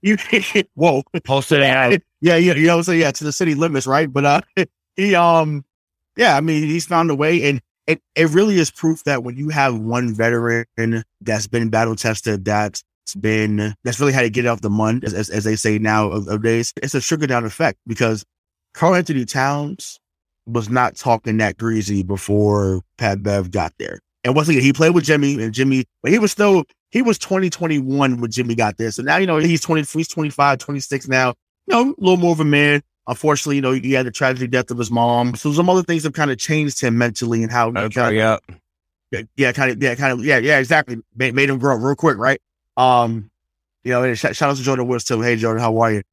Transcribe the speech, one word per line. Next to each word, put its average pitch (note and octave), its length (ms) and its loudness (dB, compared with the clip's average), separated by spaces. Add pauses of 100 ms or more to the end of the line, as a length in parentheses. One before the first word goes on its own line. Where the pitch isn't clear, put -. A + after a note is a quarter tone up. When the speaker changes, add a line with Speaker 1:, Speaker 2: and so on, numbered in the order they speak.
Speaker 1:
You, G#3 140 4 (300)
<laughs> - 280 -2
whoa. C#3+ 280 2 (220)
Speaker 2:
Posted C#3 380 2
ad. C3 400 2 (180)
Speaker 1:
Yeah, E3+ 160 4
yeah, E3+ 180 4
you D#3 120 4
know E3+ 80 6
what E3+ 40 4
I'm E3+ 60 -2
saying? E3+ 160 2
Yeah, D#3 100 2
to C#3+ 140 -8
the D3 80 -2
city E3 220 0
limits, C#3+ 320 -2
right? C#3 260 0
But, C#3 120 0
uh, C#3+ 160 4 (160)
<laughs> F#3+ 80 2 (320)
he, G3 180 2
um, E3 500 2 (520)
yeah, G3+ 200 4
I C#3 40 2
mean, D#3 220 0
he's D#3 240 -2
found E3+ 240 2
a D3 40 2
way, D3+ 340 2
and C3+ 120 0 (260)
it, D#3+ 160 -2 (120)
it D#3+ 160 4
really G3 280 4
is D#3 120 2
proof D#3+ 340 -2
that C3+ 180 -2
when B2 140 -10
you C#3+ 140 -6
have C3+ 280 2
one A#2 340 -2
veteran A#2 540 0 (540)
that's G#2+ 260 -4
been A#2 240 -2
battle A2+ 260 0
tested, G#2+ 480 -4
that's G#2 380 -2 (360)
been, G#2+ 560 -2 (100)
that's A2+ 160 -4
really C#3+ 120 2
had C3 100 2
to A#2 80 0
get A#2+ 160 -2
off A#2 140 -2
the G#2+ 100 -2
mud, A2 340 0
as, G2+ 100 -6
as, G#2 160 -4
as G#2 140 -4
they A2 120 0
say G#2+ 220 0
now G#2+ 320 0
of, G2+ 180 -6
of G#2+ 140 -4
days, A#2 300 0 (100)
it's C3+ 120 -8
a C#3 60 0
sugar D3+ 260 -4
down B2 180 0
effect B2 420 -4
because A2 380 -2 (500)
Karl F3 200 2
Anthony D#3 300 0
Towns C#3+ 720 -4 (480)
was A#2 220 -4
not B2 260 0
talking A2+ 440 -2
that G#2+ 180 0
greasy G#2 460 -2
before G2+ 760 0 (180)
Pat G2 240 -2
Bev G2+ 280 -2
got F2 280 -4
there. - 220 -12 (240)
And B2 100 0
once D3+ 140 2
again, C#3 140 4
he C#3 100 4
played D#3+ 180 4
with E3+ 140 2
Jimmy, C#3+ 380 2
and A2 120 -4
Jimmy, C3 300 0 (180)
but C#3 100 -2
he A3 60 4
was G#3 140 0
still, G3 320 2 (260)
he A#3+ 120 0
was A#3 160 2
twenty, F#3+ 320 -2
twenty-one C#3 680 -2
when A#2+ 100 -4
Jimmy A#2 240 -4
got A2 220 0
there. A2+ 140 -4
So A#2+ 120 -10
now, C#3+ 160 0
you F#3+ 80 0
know, E3 100 0
he's E3 240 0
twenty, D#3 220 -2
he's D#3 260 -6
twenty-five, C#3+ 500 0
twenty-six C#3 480 -8
now. C3 280 0 (320)
You - 80 -2
know, A#3 80 4
a C4+ 160 0
little F#3 180 4
more E3+ 160 2
of D#3+ 80 -2
a D#3 40 2
man. D3 360 4 (280)
Unfortunately, C#3+ 480 -2
you C#3 60 0
know, C3 100 0
he C3 200 -2
had C3 140 0
the A#2+ 40 -8
tragic B2+ 400 -2
death B2+ 200 0
of A#2+ 80 -6
his A2+ 120 -4
mom. A#2+ 460 2
So D3 160 -4
some F3 160 2
other F#3 140 4
things E3 220 -2
have D3 100 -4
kinda D3 220 -2
changed D3+ 440 -4
him A#2 180 0
mentally A#2 440 -2
and A2+ 100 -4
how A#2+ 180 0
he A#2 80 -4
Speaker 2:
Okay, G#2 160 -4
Speaker 1:
kinda A#2 200 0
Speaker 2:
yeah. A2 240 2 (720)
Speaker 1:
Yeah, A2 120 -8 (140)
yeah, C3 160 0
kinda, C3 280 -2
yeah, C3 140 -2
kinda, B2+ 300 -4
yeah, C#3 140 2
yeah, C#3 200 2
exactly. C3 380 0 (180)
Made, A#2+ 200 -2
made C#3 160 2
him C3+ 80 -2
grow C3 180 2
up A2 60 -4
real C3+ 120 0
quick, C#3 240 0
right? B2+ 220 0 (360)
Um, A#2+ 540 2 (540)
you B2 80 -2
know, B2 120 2
and B2 120 0
sh-, A2+ 160 -4
shout - 100 -4
out C#3+ 140 0
to C3 60 -8
Jordan B2+ 260 -2
Woods B2 160 -4
too. A#2 160 -2
Hey, A#2+ 160 2
Jordan, A2+ 240 -2
how A2+ 180 0
are A2+ 140 2
you? G#2 100 -2 (100)